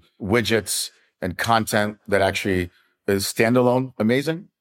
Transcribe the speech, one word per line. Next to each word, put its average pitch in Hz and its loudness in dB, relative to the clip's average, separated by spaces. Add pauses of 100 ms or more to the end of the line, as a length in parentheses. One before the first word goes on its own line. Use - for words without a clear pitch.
(220)
widgets 110 0 (280)
and 90 -6
content 107 0 (100)
that 98 2
actually 95 0 (380)
is 98 0
standalone 123 2
amazing 143 -2 (120)